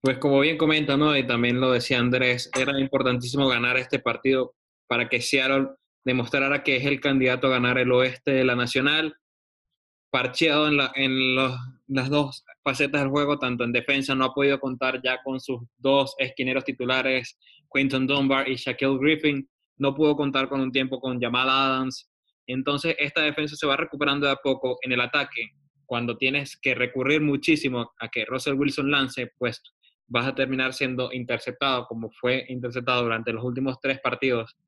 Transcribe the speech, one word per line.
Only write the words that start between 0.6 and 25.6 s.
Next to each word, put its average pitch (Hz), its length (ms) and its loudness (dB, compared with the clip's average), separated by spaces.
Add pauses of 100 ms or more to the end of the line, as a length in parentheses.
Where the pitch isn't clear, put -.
¿no? 151 180 4
Y 131 120 0
también 120 320 2
lo 127 120 4
decía 123 280 2
Andrés, 123 580 0
era 135 220 0
importantísimo 131 680 0
ganar 123 300 2
este 131 220 -2
partido 127 560 0 (320)
para 120 220 0
que 117 120 0
Seattle 135 460 2 (380)
demostrara 135 580 0
que 135 140 2
es 127 80 -2
el 143 160 0
candidato 131 460 2
a 131 40 4
ganar 123 260 2
el 127 140 2
oeste 127 400 2
de 131 140 4
la 127 100 4
Nacional, 143 600 0 (920)
parcheado 147 580 2
en 147 100 2
la, 135 180 0
en 131 400 0
los, 131 200 0 (300)
las 135 240 -2
dos 143 340 0 (200)
facetas 143 380 0
del 135 100 0
juego, 143 260 0
tanto 123 280 -2
en 120 60 -2
defensa, 135 440 0
no 131 100 2
ha 131 80 -2
podido 139 260 2
contar 131 440 -4
ya 127 200 -2
con 131 160 -6
sus 127 220 -6 (160)
dos 135 400 2
esquineros 131 460 -2
titulares, 127 720 -2 (340)
Quinton 135 360 0
Dunbar 139 420 2
y 131 60 -2
Shaquille 135 420 -2
Griffin, 147 500 0 (300)
no 139 160 0
pudo 151 220 4
contar 135 340 0
con 135 120 -2
un 131 100 -2
tiempo 131 280 -2
con 127 220 -4
Jamal 123 260 0
Adams. 131 640 0 (380)
Entonces, 143 500 -2
esta 147 240 -2
defensa 151 340 -2
se 151 120 -2
va 139 100 2
recuperando 143 480 0
de 139 60 4
a 135 60 0
poco. 127 440 -2
En 131 100 -4
el 123 100 2
ataque, 120 500 -2 (340)